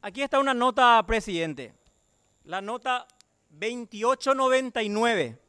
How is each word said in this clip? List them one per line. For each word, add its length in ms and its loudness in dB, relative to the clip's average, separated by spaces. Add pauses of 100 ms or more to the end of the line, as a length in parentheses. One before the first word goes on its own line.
Aquí 220 -10
está 160 0
una 160 2
nota, 520 4
presidente, 680 -6 (680)
la 180 -8
nota 440 -6 (440)
veintiocho 840 -2
noventa 480 0
y 60 -2
nueve 500 0 (100)